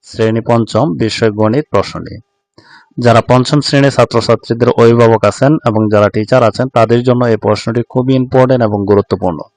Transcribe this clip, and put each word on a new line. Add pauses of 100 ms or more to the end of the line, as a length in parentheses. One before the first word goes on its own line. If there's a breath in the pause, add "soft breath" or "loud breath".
শ্রেণী
পঞ্চম, (120)
বিষয়
গণিত
প্রশ্ন
নিয়ে। (760 soft breath)
যারা
পঞ্চম
শ্রেণীর
ছাত্রছাত্রীদের
অভিভাবক
আছেন (140)
এবং
যারা
টিচার
আছেন,
তাদের
জন্য
এই
প্রশ্নটি
খুবই
ইম্পর্টেন্ট
এবং
গুরুত্বপূর্ণ। (180)